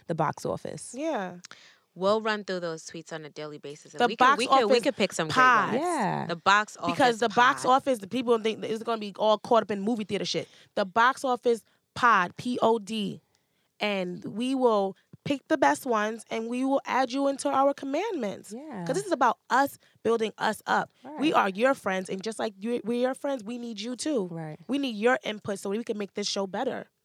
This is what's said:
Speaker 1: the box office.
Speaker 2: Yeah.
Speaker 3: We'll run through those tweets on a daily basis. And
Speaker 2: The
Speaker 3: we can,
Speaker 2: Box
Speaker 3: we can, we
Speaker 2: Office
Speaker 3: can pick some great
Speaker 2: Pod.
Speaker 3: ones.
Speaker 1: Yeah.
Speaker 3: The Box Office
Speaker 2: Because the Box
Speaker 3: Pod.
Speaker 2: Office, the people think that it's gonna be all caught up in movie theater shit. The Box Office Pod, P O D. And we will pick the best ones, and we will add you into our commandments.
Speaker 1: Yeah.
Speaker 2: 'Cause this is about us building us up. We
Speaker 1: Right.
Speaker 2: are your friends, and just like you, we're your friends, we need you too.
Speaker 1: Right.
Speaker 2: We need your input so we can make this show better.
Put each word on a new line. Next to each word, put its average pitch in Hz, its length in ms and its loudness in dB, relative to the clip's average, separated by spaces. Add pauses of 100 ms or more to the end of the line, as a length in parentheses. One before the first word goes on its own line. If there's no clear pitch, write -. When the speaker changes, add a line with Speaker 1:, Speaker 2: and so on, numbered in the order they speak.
Speaker 1:
the 170 60 -4
box 156 300 -2
office. - 520 -8
Speaker 2:
Yeah. 240 400 -4 (600)
Speaker 3:
We'll 202 240 2
run 214 240 -2
through 185 160 -4
those 165 240 -8
tweets - 280 -14
on 160 120 -10
a 147 60 -16
daily 151 260 -12
basis. - 380 -16
And 151 60 -6
Speaker 2:
The 240 80 4
Speaker 3:
we 226 80 -4
can, 254 140 6
Speaker 2:
Box 294 80 4
Speaker 3:
we 247 100 0
can, 269 100 6
we 247 60 6
Speaker 2:
Office 220 180 4
Speaker 3:
can 220 120 0
pick 196 180 0
some 165 160 -2
great 151 60 -4
Speaker 2:
Pod. 247 360 6
Speaker 3:
ones. 233 120 0
Speaker 1:
Yeah. 196 440 0
Speaker 3:
The 170 100 -4
Box 202 400 2
Office - 160 -4
Speaker 2:
Because 240 280 4
the 233 100 2
Box 254 320 4
Speaker 3:
Pod. 254 80 2
Speaker 2:
Office, 262 300 4
the 190 80 -12
people 233 320 0
think 208 200 -4
that - 100 -6
it's 220 120 -4
gonna 226 160 -4
be 208 200 -10
all 214 200 4
caught 226 240 4
up 196 80 -8
in 202 100 -2
movie 214 240 -2
theater 180 220 -4
shit. 160 220 -6 (260)
The 208 100 0
Box 226 400 2
Office 240 380 0 (320)
Pod, 208 420 4
P 247 240 -6
O 226 180 4
D. 202 440 -6 (580)
And 185 440 -2
we 254 300 -4
will 214 420 2 (280)
pick 285 240 -4
the 320 100 4
best 285 280 2
ones, 220 440 -2
and 226 180 -4
we 247 160 -2
will 269 220 2
add 254 260 0
you 277 160 0
into 277 200 -2
our 277 260 4
commandments. 277 840 -6
Speaker 1:
Yeah. 254 280 -10
Speaker 2:
'Cause 165 120 -2
this 415 100 -4
is 349 60 -2
about 254 260 2 (120)
us 277 280 2 (240)
building 220 360 0
us 208 280 -2
up. 202 240 0 (280)
We 302 140 0
Speaker 1:
Right. - 20 0
Speaker 2:
are 202 140 4
your 233 260 2
friends, 190 360 -4
and 190 120 -6
just 220 160 -8
like 226 200 -4
you, 233 260 -4
we're 240 160 -2
your 254 140 0
friends, 269 280 -6
we 240 160 -10
need 233 220 -10
you 240 160 -8
too. 254 340 -2
Speaker 1:
Right. 160 280 -10 (100)
Speaker 2:
We 269 100 -2
need 262 180 -4
your 233 260 2
input 208 360 -6
so 202 120 -6
we 220 120 -4
can 220 160 -6
make 202 160 -8
this 202 140 -6
show 196 180 -4
better. 202 440 -6 (140)